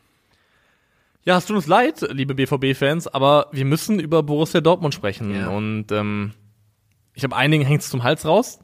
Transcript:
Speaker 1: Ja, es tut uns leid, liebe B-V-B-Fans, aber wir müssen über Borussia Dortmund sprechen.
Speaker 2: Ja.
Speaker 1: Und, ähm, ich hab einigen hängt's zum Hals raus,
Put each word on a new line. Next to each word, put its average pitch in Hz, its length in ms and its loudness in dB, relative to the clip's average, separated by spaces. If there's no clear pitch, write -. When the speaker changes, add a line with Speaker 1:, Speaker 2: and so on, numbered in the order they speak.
Speaker 1:
Ja, 180 120 4
es 175 100 0
tut 214 100 -2
uns 160 100 -2
leid, 233 460 2
liebe 135 220 -4
B-V-B-Fans, 139 760 0
aber 143 440 4
wir 135 120 -2
müssen 165 360 0
über 156 220 0
Borussia 151 380 0
Dortmund 165 340 2
sprechen. 101 400 -6
Speaker 2:
Ja. 98 140 -4
Speaker 1:
Und, 107 440 -4
ähm, 104 400 -4
ich - 40 -2
hab 127 100 -6
einigen 143 320 2
hängt's 147 240 0
zum 127 120 -4
Hals 151 220 0
raus, 180 400 0